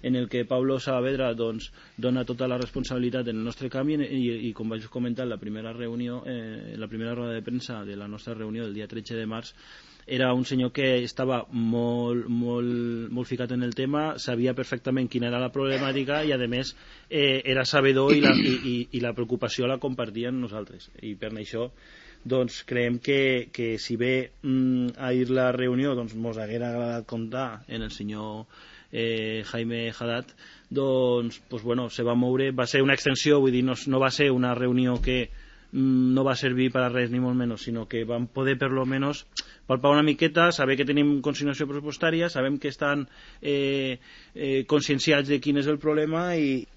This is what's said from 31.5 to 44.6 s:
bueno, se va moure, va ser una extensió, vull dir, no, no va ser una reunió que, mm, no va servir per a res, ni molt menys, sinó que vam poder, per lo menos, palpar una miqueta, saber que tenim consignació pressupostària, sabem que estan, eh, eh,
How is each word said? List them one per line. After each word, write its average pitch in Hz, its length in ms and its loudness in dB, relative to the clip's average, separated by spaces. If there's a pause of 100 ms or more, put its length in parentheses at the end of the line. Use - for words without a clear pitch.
bueno, 120 260 0
se 123 140 -4
va 120 100 2
moure, 127 380 2
va 127 160 0
ser 135 160 4
una 139 100 6
extensió, 147 480 4
vull 131 160 6
dir, 127 80 4
no, 127 80 2 (140)
no 131 120 4
va 131 120 4
ser 143 200 4
una 123 220 2
reunió 123 480 2
que, 127 300 0 (400)
mm, 131 420 4
no 135 100 4
va 131 140 2
servir 127 340 2
per 127 140 2
a 123 80 -2
res, 123 180 0
ni 127 80 0
molt 127 160 0
menys, 120 300 -2
sinó 113 240 -6
que 113 160 -4
vam 120 220 -4
poder, 135 300 0
per 139 140 0
lo 131 140 0
menos, 135 400 -2 (400)
palpar 131 260 4
una 147 120 8
miqueta, 165 480 6
saber 135 260 2
que 139 80 2
tenim 147 400 4
consignació 143 440 -2
pressupostària, 160 600 0
sabem 139 320 0
que 135 80 -2
estan, 143 380 -2 (340)
eh, 139 580 0 (360)
eh, 135 340 0